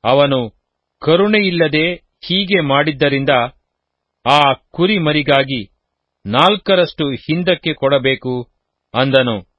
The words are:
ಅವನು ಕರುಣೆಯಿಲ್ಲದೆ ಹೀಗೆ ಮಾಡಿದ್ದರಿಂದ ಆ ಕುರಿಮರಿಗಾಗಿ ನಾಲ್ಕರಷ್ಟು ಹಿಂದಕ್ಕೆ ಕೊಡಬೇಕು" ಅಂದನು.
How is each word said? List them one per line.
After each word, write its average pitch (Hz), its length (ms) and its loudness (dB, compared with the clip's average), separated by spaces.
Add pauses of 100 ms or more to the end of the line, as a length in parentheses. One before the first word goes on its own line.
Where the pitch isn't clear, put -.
ಅವನು 131 460 2 (520)
ಕರುಣೆಯಿಲ್ಲದೆ 175 920 0
ಹೀಗೆ 185 640 -4
ಮಾಡಿದ್ದರಿಂದ 139 680 0 (960)
ಆ 139 280 4
ಕುರಿಮರಿಗಾಗಿ 147 1200 -2 (540)
ನಾಲ್ಕರಷ್ಟು 165 880 0
ಹಿಂದಕ್ಕೆ 165 640 -4
ಕೊಡಬೇಕು" 131 760 -2 (420)
ಅಂದನು. 123 540 0 (120)